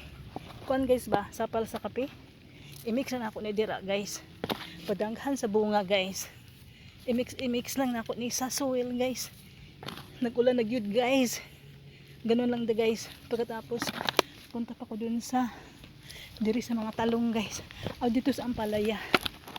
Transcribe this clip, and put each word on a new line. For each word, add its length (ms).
Kwan 160
guys 240
ba? 240
Sapal 320
sa 160
kape. 240
I-mix 240
na 160
ako 160
ni 80
dira 320
guys. 400
Padanghan 480
sa 160
bunga 320
guys. 480
I-mix, 320
i-mix 320
lang 160
na 160
ako 80
ni 160
sa 240
soil 400
guys. 400
Nag-ulan 320
na 80
gyud 240
guys. 560
Ganun 320
lang 160
da 80
guys. 320
Pagkatapos, 560
punta 240
pa 80
ko 80
dun 240
sa 320
diri 240
sa 160
mga 240
talong 320
guys. 320
O 80
dito 240
sa 160
ampalaya. 560